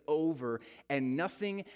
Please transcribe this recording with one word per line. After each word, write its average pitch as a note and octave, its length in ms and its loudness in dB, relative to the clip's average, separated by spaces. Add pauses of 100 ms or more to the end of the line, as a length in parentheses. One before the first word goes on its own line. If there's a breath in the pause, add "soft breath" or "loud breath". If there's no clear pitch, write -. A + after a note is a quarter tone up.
over, D3+ 540 2 (280 loud breath)
and C3 280 2
nothing G3 480 -2 (120)